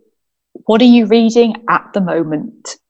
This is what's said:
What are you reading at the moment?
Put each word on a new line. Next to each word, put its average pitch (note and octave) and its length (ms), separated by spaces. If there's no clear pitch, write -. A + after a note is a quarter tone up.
What A3 160
are B3+ 40
you A#3+ 220
reading A3+ 600
at - 260
the G3+ 80
moment? D#3+ 720